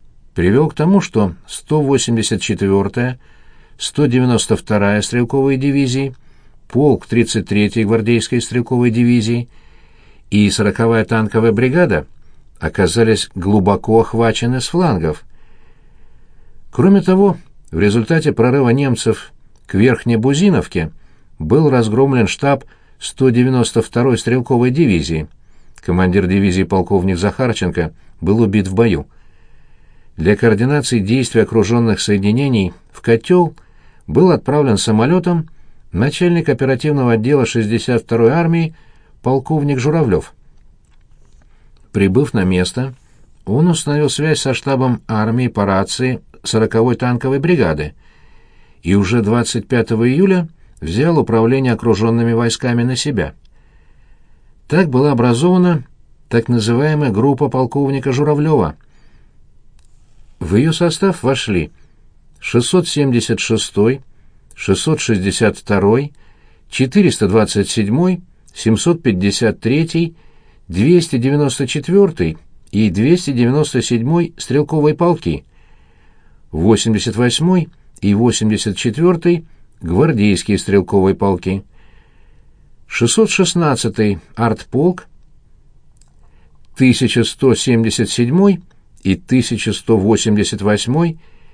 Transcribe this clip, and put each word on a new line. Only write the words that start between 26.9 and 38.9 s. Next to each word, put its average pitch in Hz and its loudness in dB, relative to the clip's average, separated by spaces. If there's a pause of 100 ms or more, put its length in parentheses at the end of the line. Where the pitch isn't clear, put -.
Захарченко 90 -2 (280)
был 101 0
убит 101 0
в 95 -8
бою. 98 0 (1080)
Для 95 0
координации 120 2
действий 113 0
окруженных 110 0
соединений 104 0 (180)
в - -20
котел 165 2 (540)
был 170 4
отправлен 135 0
самолетом 160 0 (420)
начальник 160 0
оперативного 135 0
отдела 123 2
шестьдесят 113 -2
второй 117 2
армии 165 0 (480)